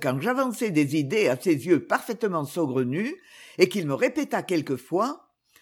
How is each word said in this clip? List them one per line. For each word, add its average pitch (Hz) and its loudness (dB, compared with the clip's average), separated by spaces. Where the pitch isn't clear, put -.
quand 131 0
j'avançais 247 -2
des 147 2
idées 156 2
à 127 0
ses 151 2
yeux 175 4
parfaitement 180 -2
saugrenues, 143 -2
et 185 6
qu'il 185 -4
me 139 0
répéta 240 0
quelquefois, « 175 -2